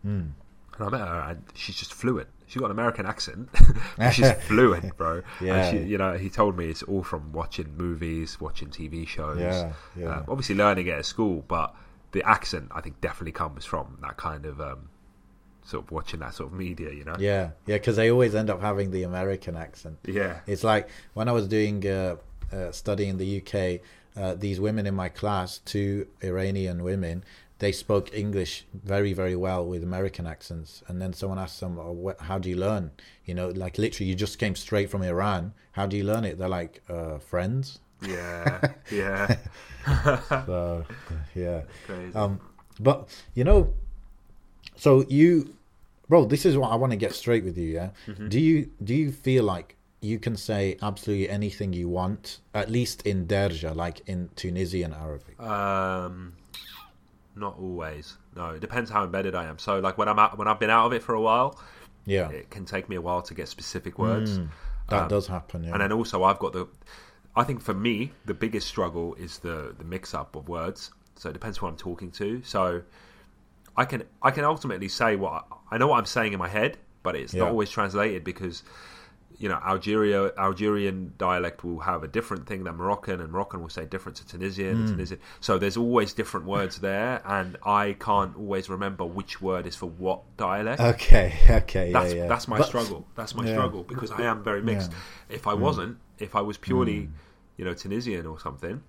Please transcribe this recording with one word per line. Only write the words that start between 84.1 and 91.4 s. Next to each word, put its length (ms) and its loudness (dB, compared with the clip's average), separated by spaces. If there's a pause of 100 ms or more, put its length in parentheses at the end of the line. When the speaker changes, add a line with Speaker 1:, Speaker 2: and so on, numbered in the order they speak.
Speaker 2:
to 100 -20
Tunisian, 500 -4
and 100 2
Speaker 1:
Mm. 40 0
Speaker 2:
Tunisian. 280 -4 (200)
So 180 0
there's 200 0
always 360 2
different 320 -6
words 340 -2
there, 460 -2
and 400 -2
I 340 2
can't 380 2
always 320 -4
remember 360 -4
which 360 -10
word 260 -2
is 80 -10
for 120 -10
what 360 -4 (120)
dialect. 460 -2
Speaker 1:
Okay, 520 10 (100)